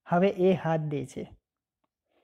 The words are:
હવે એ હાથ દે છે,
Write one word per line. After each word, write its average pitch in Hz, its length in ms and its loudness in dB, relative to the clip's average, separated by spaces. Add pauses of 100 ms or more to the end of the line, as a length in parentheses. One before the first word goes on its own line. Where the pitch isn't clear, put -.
હવે 180 220 2
એ 185 240 2
હાથ 160 260 -2
દે 147 260 -6
છે, - 260 -12 (920)